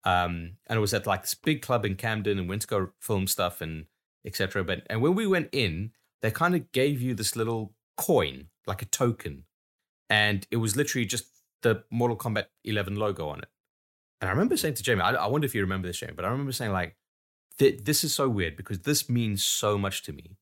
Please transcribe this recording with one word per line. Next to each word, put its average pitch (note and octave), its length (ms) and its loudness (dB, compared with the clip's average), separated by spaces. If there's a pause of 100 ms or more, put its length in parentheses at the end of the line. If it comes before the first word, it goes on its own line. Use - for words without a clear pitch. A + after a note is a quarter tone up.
Um, F2 480 0 (140)
and A2+ 100 -2
it A2+ 40 2
was G#2 140 0
at, G2 120 0
like, F#2 160 0
this - 120 -6
big - 280 -2
club A#2+ 220 0
in G2 120 0
Camden, G#2+ 420 0
and F2 100 -2
went G2+ 140 -4
to - 60 -8
go F#2+ 320 -2
film G2 260 0
stuff - 340 -2
and D#2+ 260 -8 (380)
et - 120 -10
cetera. F#2+ 280 -2
But, F2 240 -4
and A2+ 140 -2
when D#3+ 120 4
we A3 120 0
went F#3 260 2
in, G#2 400 -2 (300)
they A2 80 2
kinda E3+ 300 2
gave C3 400 0
you B2+ 140 0
this G#2+ 220 -4
little A2+ 380 -2 (220)
coin, D2 520 0 (180)
like F#2 160 -4
a A2+ 40 -8
token, F2 580 -2 (680)
and G#2 400 4
it A2+ 60 0
was A2+ 200 2
literally C3 300 0
just - 200 -4 (360)
the A2 280 4
Mortal A#2 260 2
Kombat G#2+ 300 -2 (180)
eleven G#2 320 -2
logo G2 320 -2
on D2 120 -8
it. - 80 -14 (720)
And F#2 80 0
I F#2 40 2
remember G#3+ 240 4
saying D#3 180 0
to - 80 -8
Jamie, A2+ 200 2
I, G#2 120 4
I F2 120 0
wonder C#3+ 180 2
if B2+ 100 -2
you A2 60 0
remember F#2+ 280 -2
this, F2 100 -6
Jamie, D#2+ 160 -10
but E2+ 100 -6
I F#2+ 40 2
remember C3+ 240 -2
saying, A#2 200 -2
like, F2+ 240 -2 (640)
"Th-, C#3 240 6
this C#3+ 220 0
is D3+ 100 0
so C3+ 140 2
weird F2+ 280 0
because F#2 240 -8
this - 280 0
means A2+ 360 0
so G#2 320 2
much G2 280 -2
to - 80 -10
me." D#2+ 300 -16